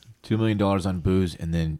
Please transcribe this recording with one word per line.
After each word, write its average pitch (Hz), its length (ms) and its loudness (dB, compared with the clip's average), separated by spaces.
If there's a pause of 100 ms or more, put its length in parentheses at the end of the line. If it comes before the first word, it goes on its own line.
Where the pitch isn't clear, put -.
(240)
Two 110 160 -2
million 110 180 0
dollars 98 300 2
on 90 140 -2
booze 92 340 2
and 82 180 -6
then 80 260 -2